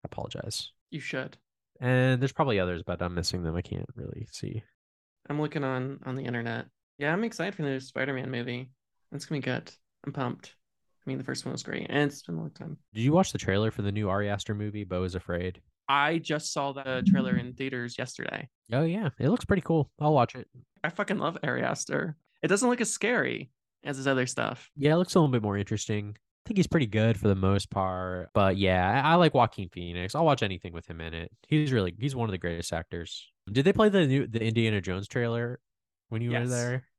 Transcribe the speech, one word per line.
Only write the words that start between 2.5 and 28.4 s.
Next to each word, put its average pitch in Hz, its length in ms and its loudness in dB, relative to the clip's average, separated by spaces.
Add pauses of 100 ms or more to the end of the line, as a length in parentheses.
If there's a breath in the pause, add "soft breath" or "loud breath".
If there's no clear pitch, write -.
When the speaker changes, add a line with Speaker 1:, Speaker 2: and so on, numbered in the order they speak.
Speaker 1:
others, 90 260 0
but 87 160 -4
I'm 87 120 -2
missing 87 280 -2
them. 82 140 -2
I 90 60 -2
can't - 240 -6 (100)
really - 340 -10
see. - 320 -8 (680)
Speaker 2:
I'm 147 120 -2
looking 151 240 -2
on, 131 420 -4
on 127 80 -4
the 135 100 -6
internet. 117 420 -4 (320)
Yeah, 147 140 0
I'm 202 120 0
excited 202 320 -6
for 160 60 -4
the 143 80 0
new 131 100 -2
Spider-Man 131 500 -6
movie. 123 400 -6 (400)
It's 143 140 -10
gonna 151 160 -4
be - 40 -8
good. 123 280 -4 (340)
I'm 139 60 -8
pumped. - 420 -6 (500)
I 135 60 -8
mean, 135 80 -6
the 135 60 -8
first 127 200 -8
one 135 80 -6
was 131 120 -10
great, - 260 -8
and 143 220 2
it's - 100 -16
been 170 140 -8
a - 20 -4
long 160 120 -8
time. - 260 -14 (180)
Speaker 1:
Did 107 60 -6
you 131 120 4
watch 185 200 4
the 110 60 -4
trailer 104 340 2
for 107 100 -6
the 101 80 0
new 104 180 -2
Ari 101 220 0
Aster 101 240 -4
movie, 104 300 -6
Beau 92 180 -2
is 90 140 -4
Afraid? 90 440 -4 (280)
Speaker 2:
I 143 300 2
just 156 340 -4
saw 139 200 -4
the 131 360 -4
trailer 131 280 4
in 123 180 -6
theaters 127 440 -6
yesterday. - 500 -8 (240)
Speaker 1:
Oh, 139 120 4
yeah. 180 240 0 (100)
It 127 120 2
looks - 140 2
pretty 196 180 2
cool. 160 280 2 (100)
I'll 151 140 4
watch 123 220 4
it. 123 100 -12 (380)
Speaker 2:
I 160 60 0
fucking 202 280 -2
love 165 240 -2
Ari 127 200 0
Aster. 143 540 -2 (240)
It - 80 0
doesn't 208 200 4
look 240 120 2
as 220 100 0
scary 151 600 -2 (340)
as 143 120 -6
his 135 100 -2
other 131 200 2
stuff. - 500 -4
Speaker 1:
Yeah, 147 180 4
it - 20 4
looks 180 200 0
a - 40 10
little 147 120 6
bit 120 100 4
more 101 160 0
interesting. 104 580 -2
I - 320 -20
think 214 80 0
he's 185 120 6
pretty 151 180 4
good 110 320 4
for - 100 2
the 98 60 8
most 95 340 2
part. 92 640 -4
But 95 240 4